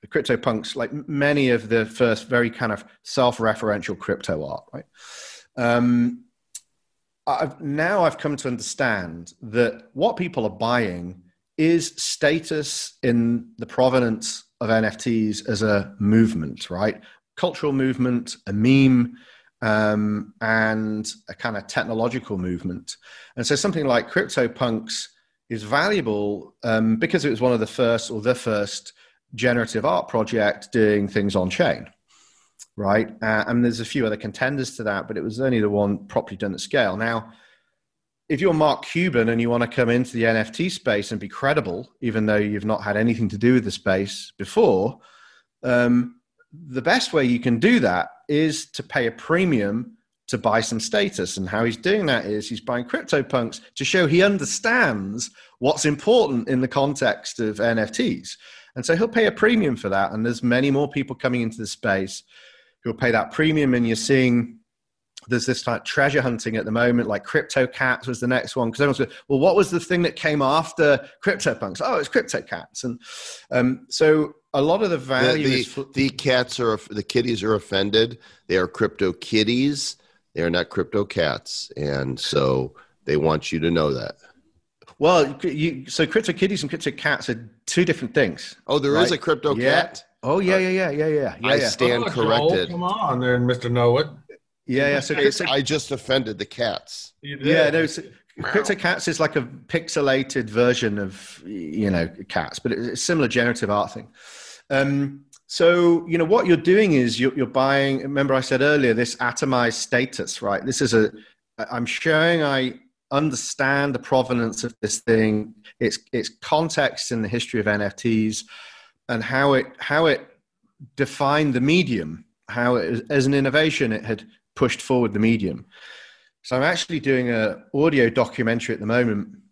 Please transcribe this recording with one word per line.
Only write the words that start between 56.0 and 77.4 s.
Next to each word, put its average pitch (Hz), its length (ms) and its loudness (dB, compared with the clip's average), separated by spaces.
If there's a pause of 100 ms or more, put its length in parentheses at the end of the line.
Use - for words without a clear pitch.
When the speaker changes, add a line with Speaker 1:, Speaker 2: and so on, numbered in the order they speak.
Speaker 1:
in 131 140 0
the 127 80 -2
context 135 720 -2
of 107 180 -2
N 113 200 2
F 107 120 -2
Ts. - 460 -4 (400)
And 127 80 -8
so 165 100 4
he'll 220 140 0
pay 220 160 2
a 208 80 2
premium 214 420 2
for 104 140 -4
that. 98 240 0
And 110 120 -2
there's 120 160 -4
many 127 300 2
more 139 180 0
people 131 280 -6
coming 127 240 -2
into 113 160 -6
the 110 100 -10
space 95 560 -2 (600)
who'll 117 80 -4
pay 120 180 0
that 110 220 0
premium. 156 400 2
And 120 120 2
you're 113 120 0
seeing 123 600 2 (680)
there's 120 180 -2
this, - 220 -2
like, 117 180 -4
treasure 139 340 2
hunting 117 380 -2
at 107 80 -2
the 110 60 -4
moment, 120 360 2
like 104 160 -4
Crypto 135 440 0
Cats 127 400 -2
was 123 120 -6
the 120 80 -4
next 127 280 -2
one. 117 160 -2
'Cause 123 100 -2
everyone's 143 160 2
going, 123 140 -2 (160)
"Well, 139 100 0
what 170 180 4
was 196 140 4
the 170 100 -2
thing 175 220 -2
that 170 140 0
came 151 260 0
after 147 640 2 (160)
CryptoPunks?" 117 600 -2
"Oh, 226 160 0
it's 143 100 -6
Crypto - 320 0
Cats." - 420 -12
And, 120 160 -6 (520)
um, 127 360 0
so 156 460 4 (180)
a 139 120 0
lot 175 180 2
of 208 80 0
the 170 80 -2
Speaker 2:
The, 131 80 -8
Speaker 1:
value 131 420 2
Speaker 2:
the, 131 120 2
Speaker 1:
is 123 80 -4
fl- - 160 -10 (100)
Speaker 2:
the 135 160 0
cats 127 500 0
are, 113 180 0 (120)
the 104 140 -6
kitties 117 400 -2